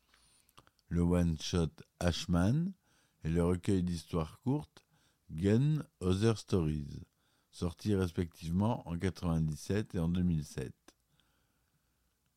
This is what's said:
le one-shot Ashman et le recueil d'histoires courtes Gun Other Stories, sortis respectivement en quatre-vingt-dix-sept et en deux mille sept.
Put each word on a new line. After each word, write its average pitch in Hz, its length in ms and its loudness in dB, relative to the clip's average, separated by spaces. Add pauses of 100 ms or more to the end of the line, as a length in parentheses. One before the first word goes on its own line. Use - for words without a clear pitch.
(880)
le 85 140 0
one-shot 87 680 0 (300)
Ashman 92 720 0 (500)
et 82 60 -4
le 82 160 2
recueil 90 400 2
d'histoires 82 560 -4
courtes - 440 -6 (460)
Gun 117 540 2 (160)
Other 98 360 2
Stories, 76 680 -2 (460)
sortis 90 420 -2
respectivement 92 920 0
en 85 100 -4
quatre-vingt-dix-sept 85 960 -2
et 95 60 -2
en 82 80 0
deux 90 160 2
mille 82 200 0
sept. 67 300 -10 (1600)